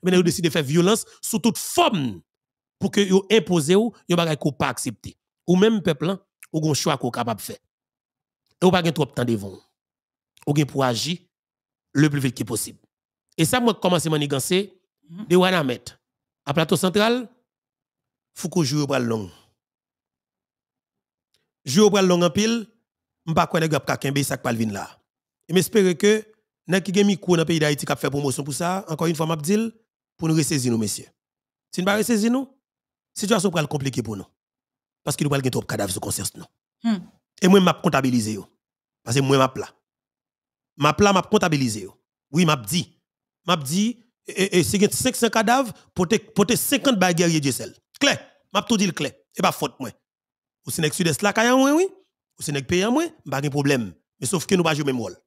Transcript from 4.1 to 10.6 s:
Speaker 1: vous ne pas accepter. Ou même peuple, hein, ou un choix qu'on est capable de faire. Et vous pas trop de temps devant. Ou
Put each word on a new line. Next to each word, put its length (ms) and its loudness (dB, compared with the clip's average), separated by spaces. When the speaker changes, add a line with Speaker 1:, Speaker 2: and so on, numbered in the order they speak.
Speaker 1:
vous 60 2
ne 340 0
pas 180 -4
accepter. 480 -10
Ou 100 4
même 240 4
peuple, 300 -2
hein, 100 -6
ou 180 0
un 40 2
choix 240 -2
qu'on 100 -4
est 40 -6
capable 280 -6
de 60 -14
faire. 100 -12
Et 60 4
vous 40 6
pas 120 2
trop 140 0
de 60 -18
temps 120 -2
devant. 340 -4
Ou 60 0